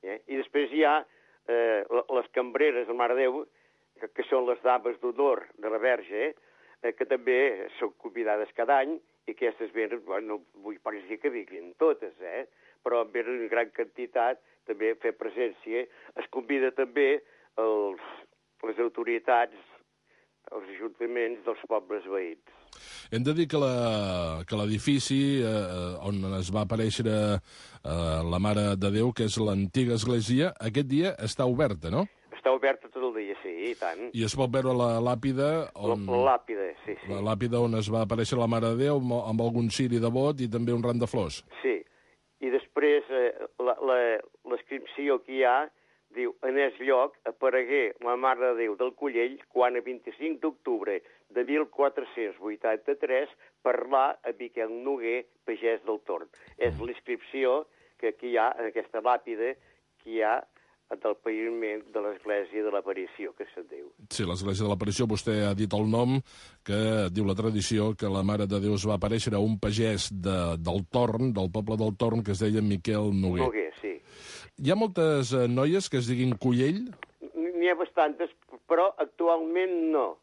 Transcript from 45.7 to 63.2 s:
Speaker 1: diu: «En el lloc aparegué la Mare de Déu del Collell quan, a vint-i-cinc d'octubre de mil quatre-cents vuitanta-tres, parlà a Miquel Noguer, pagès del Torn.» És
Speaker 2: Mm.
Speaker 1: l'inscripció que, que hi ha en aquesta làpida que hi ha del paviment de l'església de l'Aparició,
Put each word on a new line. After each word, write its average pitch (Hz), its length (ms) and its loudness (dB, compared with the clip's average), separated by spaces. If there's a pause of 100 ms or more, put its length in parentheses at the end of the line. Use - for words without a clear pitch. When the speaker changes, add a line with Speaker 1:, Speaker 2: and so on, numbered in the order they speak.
Speaker 1:
diu: 123 200 -2 (100)
«En 131 160 0
el 139 240 2
lloc 135 400 4
aparegué 127 800 0
la 120 180 0
Mare 127 320 2
de 117 140 0
Déu 107 120 0
del 127 220 0
Collell 131 460 -2
quan, 123 340 2
a 117 80 -6
vint-i-cinc 127 560 -6
d'octubre 107 560 -2 (320)
de 120 160 0
mil 151 240 0
quatre-cents 123 640 -2
vuitanta-tres, 117 960 -2 (320)
parlà 131 560 2
a - 160 -6
Miquel 117 480 -6
Noguer, 123 400 -2 (240)
pagès 113 400 -2
del 107 160 -2
Torn.» 82 240 -6 (320)
És 117 160 0
Speaker 2:
Mm. 120 160 -6
Speaker 1:
l'inscripció 127 760 -2 (340)
que, 110 160 -2
que 123 160 -4
hi - 20 4
ha 113 220 4
en 113 160 -4
aquesta 113 260 -4
làpida 120 540 0 (480)
que 113 80 -16
hi 110 160 0
ha 113 140 2 (500)
del 107 260 -4
paviment 113 720 -4
de 110 160 -6
l'església 101 560 -4
de 107 100 0
l'Aparició, 95 600 -6